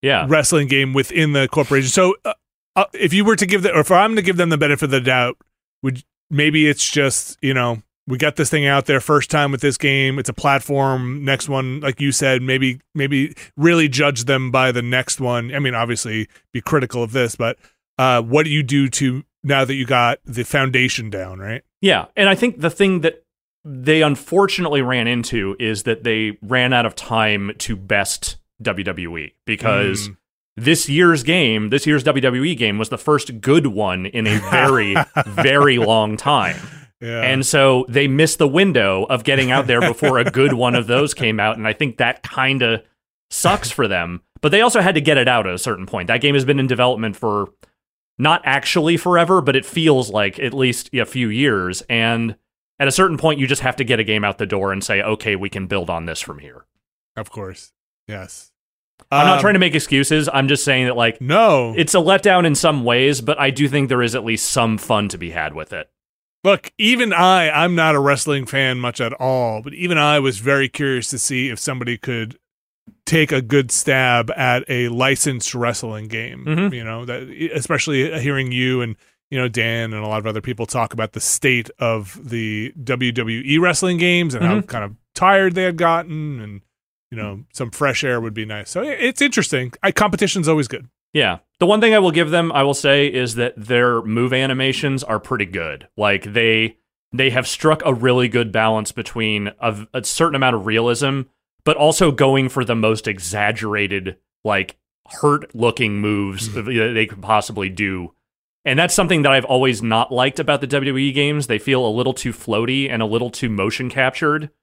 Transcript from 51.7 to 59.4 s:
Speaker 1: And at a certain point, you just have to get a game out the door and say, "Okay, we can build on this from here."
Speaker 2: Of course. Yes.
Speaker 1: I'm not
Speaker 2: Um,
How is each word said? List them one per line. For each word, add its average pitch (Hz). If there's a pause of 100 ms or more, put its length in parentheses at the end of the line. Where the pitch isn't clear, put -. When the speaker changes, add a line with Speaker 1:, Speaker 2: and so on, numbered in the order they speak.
Speaker 1:
And 117 (460)
at 139
a 131
certain 180
point, 151
you 135
just 131
have 127
to 143
get 113
a 110
game 107
out 101
the 104
door 98
and 95
say, 98
"Okay, 104
we 98
can 95
build 90
on 85
this 80
from 73
here." 67 (500)
Speaker 2:
Of 110
course. 95 (360)
Yes. - (600)
Speaker 1:
I'm 143
not 143
Speaker 2:
Um, 139